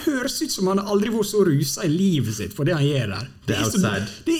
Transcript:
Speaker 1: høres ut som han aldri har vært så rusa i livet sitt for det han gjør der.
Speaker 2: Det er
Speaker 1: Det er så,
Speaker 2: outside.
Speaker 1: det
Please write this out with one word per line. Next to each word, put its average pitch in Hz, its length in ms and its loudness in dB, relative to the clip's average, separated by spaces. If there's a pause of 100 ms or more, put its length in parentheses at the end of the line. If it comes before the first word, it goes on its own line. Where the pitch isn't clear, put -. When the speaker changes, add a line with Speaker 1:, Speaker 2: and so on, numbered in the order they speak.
Speaker 1:
høres 262 340 -2
ut 311 120 -4
som 190 200 0
han 196 80 2
aldri 208 320 0
har 226 60 0
vært 208 120 -2
så 202 140 4
rusa 143 400 2
i 151 80 2
livet 151 440 2
sitt 101 200 -8
for 147 120 0
det 175 80 2
han 143 120 2
gjør 120 240 0
der. - 160 -8 (180)
Speaker 2:
Det 117 100 0
er - 40 0
Speaker 1:
Det - 0 -
er - 20 0
så, 110 140 0
Speaker 2:
outside. 104 320 0 (180)
Speaker 1:
det 330 140 0